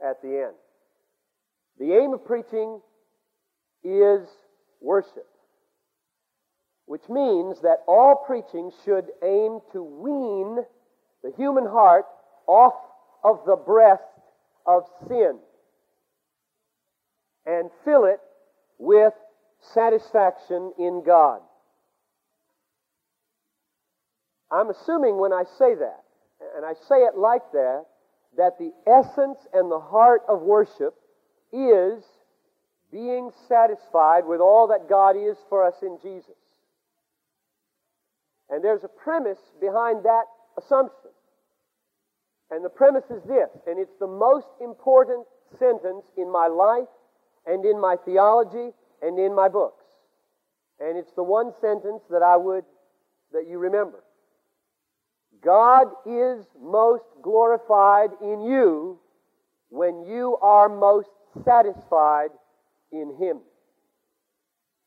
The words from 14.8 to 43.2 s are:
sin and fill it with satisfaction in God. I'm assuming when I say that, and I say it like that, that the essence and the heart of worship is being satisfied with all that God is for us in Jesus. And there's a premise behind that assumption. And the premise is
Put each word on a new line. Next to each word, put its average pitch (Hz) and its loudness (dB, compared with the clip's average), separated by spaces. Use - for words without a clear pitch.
sin 196 -2
and 170 -6
fill 285 4
it 190 0
with 214 4
satisfaction 208 -2
in 175 -6
God. 147 4
I'm 202 -2
assuming 254 -4
when 190 -2
I 180 -4
say 254 2
that, 120 -10
and 151 -14
I 160 -12
say 277 2
it 233 2
like 226 -2
that, 139 -4
that 175 0
the 165 -12
essence 269 2
and 185 0
the 160 -4
heart 220 2
of 196 -2
worship 196 -2
is 220 0
being 247 -12
satisfied 175 0
with 165 -6
all 214 4
that 214 -4
God 196 2
is 208 -6
for 190 0
us 180 -2
in 185 -12
Jesus. 185 -20
And 151 -10
there's 208 -2
a 196 -18
premise 285 -8
behind 220 -4
that 226 0
assumption. - -4
And 165 -12
the 180 -10
premise 269 2
is 226 -14